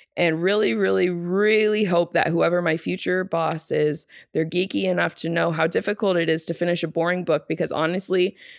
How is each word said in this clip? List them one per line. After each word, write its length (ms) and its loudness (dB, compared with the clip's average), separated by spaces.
And 260 2
really, 300 2
really, 360 2
really 760 2
hope 280 2
that 140 2
whoever 340 2
my 140 0
future 480 -2
boss 480 -2
is, 360 0
they're 120 0
geeky 380 -2
enough 320 0
to 140 -6
know 240 0
how 140 2
difficult 500 0
it 120 0
is 160 0
to 80 -4
finish 300 -2
a 60 -2
boring 340 -2
book, 240 0
because 240 -2
honestly, 640 0